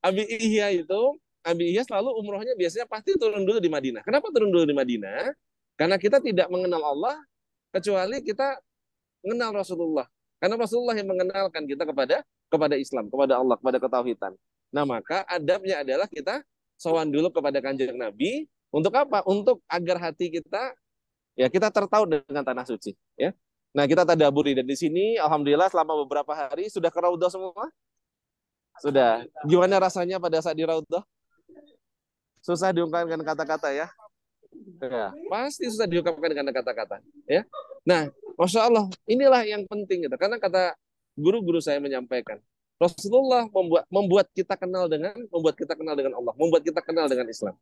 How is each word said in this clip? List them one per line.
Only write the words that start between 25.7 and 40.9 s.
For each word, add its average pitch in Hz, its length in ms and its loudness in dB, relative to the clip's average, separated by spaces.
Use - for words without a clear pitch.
beberapa 143 280 -2
hari 151 360 -6
sudah 170 240 -2
ke 165 80 -4
Raudhah 175 320 2
semua? 190 400 -10
Sudah. 123 400 4
Gimana 180 320 6
rasanya 185 400 -2
pada 160 240 0
saat 156 160 -4
di 160 80 0
Raudhah? 160 360 -2
Susah 175 320 0
diungkapkan 170 400 -2
dengan 156 160 -6
kata-kata, 156 400 -4
ya? 151 160 -4
Ya, 127 360 -6
pasti 247 400 -6
susah 214 160 -4
diungkapkan 165 480 -2
dengan 139 160 -4
kata-kata, 113 480 -6
ya. 185 200 0
Nah, - 240 2
Masya 208 320 4
Allah, 214 240 4
inilah 247 400 4
yang 208 200 -4
penting 190 400 -4
gitu. 127 120 -4
Karena 208 160 0
kata 185 400 0